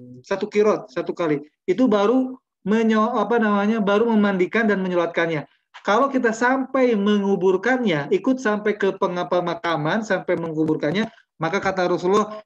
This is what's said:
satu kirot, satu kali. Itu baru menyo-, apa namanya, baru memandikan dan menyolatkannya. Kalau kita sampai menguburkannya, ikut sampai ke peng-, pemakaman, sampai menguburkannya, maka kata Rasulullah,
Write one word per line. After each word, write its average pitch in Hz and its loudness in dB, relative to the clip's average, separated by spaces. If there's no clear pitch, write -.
satu - -6
kirot, 202 0
satu 160 -6
kali. 151 0
Itu 208 2
baru 240 2
menyo-, 220 2
apa 226 0
namanya, 208 0
baru 208 2
memandikan 208 2
dan 196 0
menyolatkannya. 170 -2
Kalau 254 2
kita 220 0
sampai 254 0
menguburkannya, 196 0
ikut 254 0
sampai 208 -2
ke 196 -2
peng-, 180 -2
pemakaman, 170 -2
sampai 185 -2
menguburkannya, 160 -2
maka 170 -2
kata 185 0
Rasulullah, 190 0